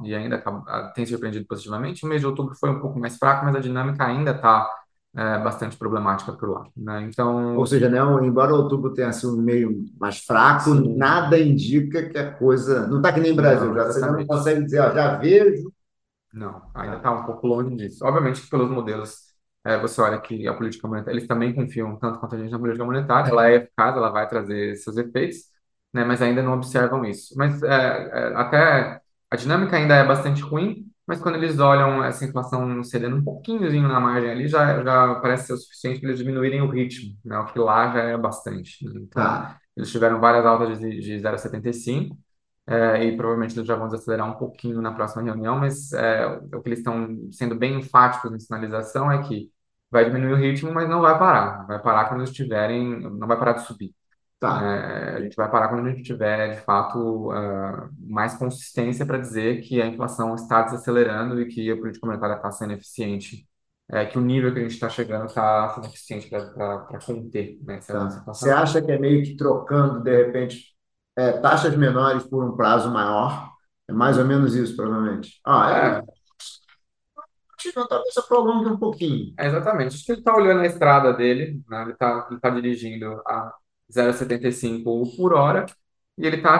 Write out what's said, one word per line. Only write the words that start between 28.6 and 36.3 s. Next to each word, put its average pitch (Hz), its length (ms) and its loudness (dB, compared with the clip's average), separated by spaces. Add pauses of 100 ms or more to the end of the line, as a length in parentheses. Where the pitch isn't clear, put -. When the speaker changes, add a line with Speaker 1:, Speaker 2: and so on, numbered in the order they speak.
Speaker 1:
a 123 40 -2
dinâmica 170 420 0
ainda 147 180 6
é 135 100 8
bastante 139 360 2
ruim, 170 440 -4 (200)
mas 165 160 -6
quando 165 140 -2
eles 160 240 0
olham 139 440 6
essa 127 220 -4
inflação 127 580 -4
cedendo 120 320 -4
um 143 80 0
pouquinhozinho 156 640 0
na 127 120 2
margem 123 300 2
ali, 127 180 -4
já, 143 360 2
já 127 320 4
parece 131 320 -2
ser 127 60 -6
o 120 40 -4
suficiente - 440 -8
pra 135 80 -6
eles 123 100 -4
diminuírem 131 420 -2